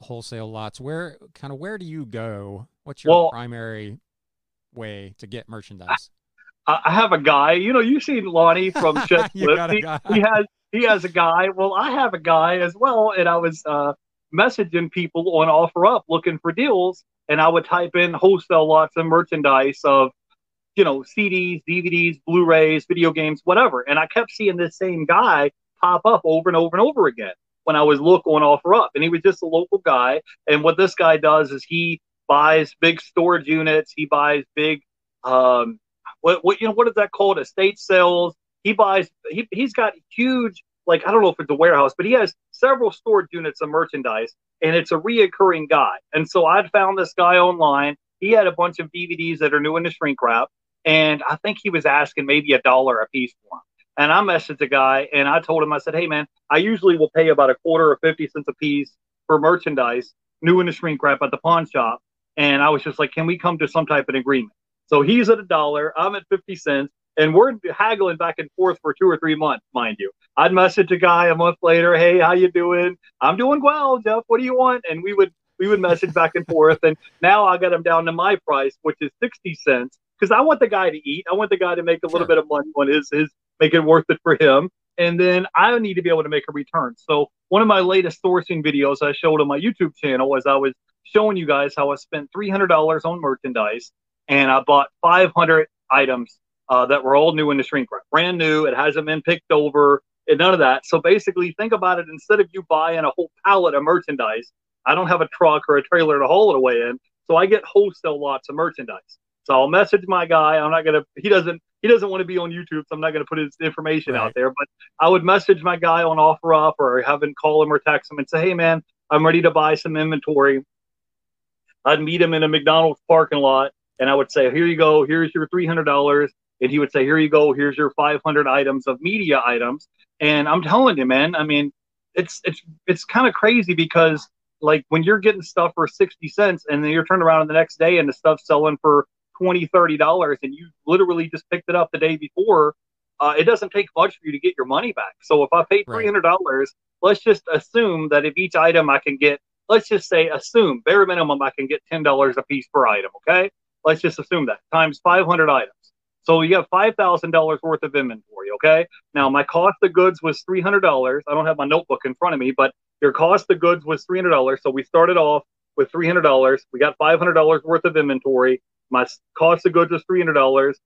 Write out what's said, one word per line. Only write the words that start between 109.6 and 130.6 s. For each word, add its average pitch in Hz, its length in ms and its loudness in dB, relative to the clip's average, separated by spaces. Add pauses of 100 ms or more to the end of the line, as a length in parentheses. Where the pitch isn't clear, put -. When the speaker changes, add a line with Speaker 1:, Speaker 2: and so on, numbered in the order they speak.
Speaker 2:
message 185 380 2
my 180 180 -2
guy. 160 320 2
I'm 151 140 -2
not 160 140 0
gonna, 151 200 0 (120)
he - 120 -8
doesn't, 170 320 0 (220)
he 214 60 0
doesn't 208 200 4
wanna 190 160 -6
be 180 140 -8
on 170 120 -6
YouTube, 165 360 -12
so - 60 -14
I'm 156 80 -10
not 156 120 -4
gonna 151 160 -6
put 156 100 -6
his 147 220 -8
information 156 540 -6
out 113 120 -4
Speaker 1:
Right. 107 100 -10
Speaker 2:
there, 127 140 0
but 131 180 -8 (320)
I 160 80 4
would 180 160 2
message 185 380 2
my 175 140 -2
guy 170 280 0
on 160 140 0
OfferUp 156 600 2
or 127 240 0
have 143 220 -2
him 147 160 -6
call 156 220 2
him 151 100 0
or 147 80 0
text 151 300 -2
him 151 80 -12
and 139 100 -8
say, 160 120 -4
"Hey, 180 140 -2
man, 165 300 0 (260)
I'm 151 160 2
ready 165 160 2
to 165 80 4
buy 156 240 2
some 156 220 -6
inventory." 143 680 0 (1200)
I'd 151 160 2
meet 165 220 -4
him 165 120 2
in 156 100 0
a 156 40 0
McDonald's 156 600 0
parking 160 320 2
lot, 135 320 0 (260)
and 131 100 0
I 139 60 2
would 139 160 0
say, 131 220 2
"Here 170 140 0
you 170 100 -2
go. 156 280 4
Here's 160 300 -2
your 156 140 -4
three 180 180 -4
hundred 165 180 -4
dollars." 143 480 0 (280)
And 127 100 -2
he 147 80 -2
would 143 140 -2
say, 139 100 0
"Here 151 160 0
you 156 100 0
go. 151 240 4
Here's 143 240 -4
your 147 200 -2
five 147 280 -2
hundred 147 220 0
items 135 400 -2
of 127 140 -6
media 165 440 -2
items." 120 440 -4 (320)
And 151 280 0
I'm 165 140 0